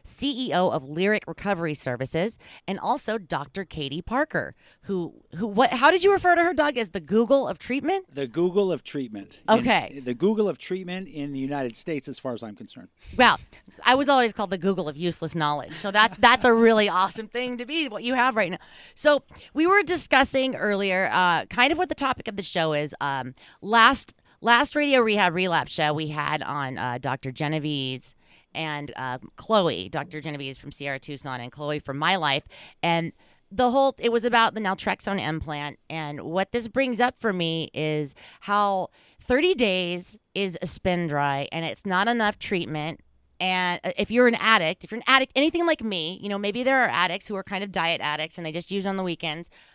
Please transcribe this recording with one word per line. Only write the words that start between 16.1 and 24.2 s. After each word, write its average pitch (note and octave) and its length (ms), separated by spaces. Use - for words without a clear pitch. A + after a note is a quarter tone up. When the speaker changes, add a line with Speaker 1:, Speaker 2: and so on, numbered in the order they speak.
Speaker 1:
that's B3 260
a B3 80
really A3 380
awesome F#3+ 380
thing B3 280
to A#3+ 80
be, D4 240
what G#3 140
you A#3+ 100
have A#3+ 240
right G3 140
now. F3+ 80
So D4 280
we D#4+ 120
were G4 160
discussing C4+ 720
earlier, F#3+ 540
uh, E3 360
kind C4 260
of D#4+ 60
what F4 100
the D#4 60
topic - 340
of G3+ 80
the G3 60
show D#3+ 320
is. D3 260
Um, C3+ 340
last, A3+ 520